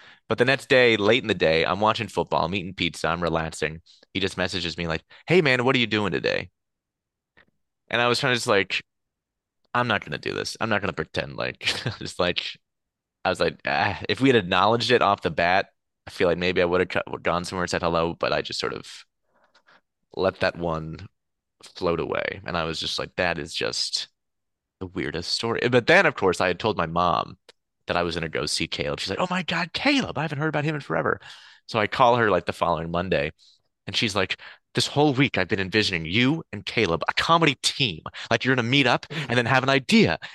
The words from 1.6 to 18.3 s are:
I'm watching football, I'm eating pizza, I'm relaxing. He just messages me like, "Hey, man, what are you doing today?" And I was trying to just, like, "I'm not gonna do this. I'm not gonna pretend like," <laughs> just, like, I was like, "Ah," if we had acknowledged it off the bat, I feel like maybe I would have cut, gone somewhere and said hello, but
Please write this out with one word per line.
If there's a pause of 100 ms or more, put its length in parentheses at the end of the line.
I'm
watching
football,
I'm
eating
pizza,
I'm
relaxing. (320)
He
just
messages
me
like, (240)
"Hey,
man,
what
are
you
doing
today?" (1400)
And
I
was
trying
to
just,
like, (920)
"I'm
not
gonna
do
this.
I'm
not
gonna
pretend
like,"
<laughs>
just,
like, (640)
I
was
like,
"Ah,"
if
we
had
acknowledged
it
off
the
bat, (380)
I
feel
like
maybe
I
would
have
cut,
gone
somewhere
and
said
hello,
but